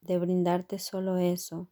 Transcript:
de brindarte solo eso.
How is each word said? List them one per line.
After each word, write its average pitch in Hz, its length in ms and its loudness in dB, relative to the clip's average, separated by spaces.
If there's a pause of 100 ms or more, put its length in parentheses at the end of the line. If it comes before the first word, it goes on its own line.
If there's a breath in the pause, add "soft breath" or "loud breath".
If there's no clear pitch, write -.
de 180 160 0
brindarte 180 640 2
solo 190 380 -2
eso. 175 540 -2